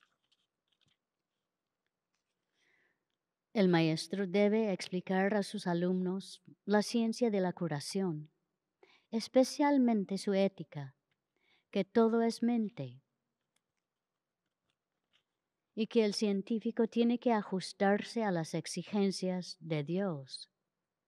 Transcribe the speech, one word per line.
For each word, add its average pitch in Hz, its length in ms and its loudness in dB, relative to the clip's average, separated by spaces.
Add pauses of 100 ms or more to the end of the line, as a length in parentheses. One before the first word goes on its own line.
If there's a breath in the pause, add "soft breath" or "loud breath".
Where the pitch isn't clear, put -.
(3500)
El 196 140 6
maestro 165 580 2
debe 208 460 2
explicar 190 640 -2
a 202 80 2
sus 196 240 -6
alumnos 180 760 -2 (220)
la 202 180 2
ciencia 226 480 0
de 202 100 0
la 180 120 0
curación, 156 760 -4 (800 soft breath)
especialmente 240 1080 2
su 202 160 -2
ética, 165 640 -2 (760)
que 196 140 0
todo 226 380 4
es 226 200 0
mente, 208 600 -2 (2750)
y 214 140 -4
que 226 160 2
el 208 100 -2
científico 220 720 -2
tiene 233 320 0
que 247 140 0
ajustarse 202 920 0
a 202 60 0
las 165 240 -2
exigencias 185 1040 -4
de 156 240 -4
Dios. 165 680 -6 (580)